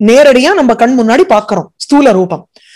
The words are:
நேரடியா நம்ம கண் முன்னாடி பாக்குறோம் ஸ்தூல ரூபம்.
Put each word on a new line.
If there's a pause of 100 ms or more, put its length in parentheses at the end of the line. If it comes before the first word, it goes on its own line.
நேரடியா
நம்ம
கண்
முன்னாடி
பாக்குறோம்
ஸ்தூல
ரூபம். (320)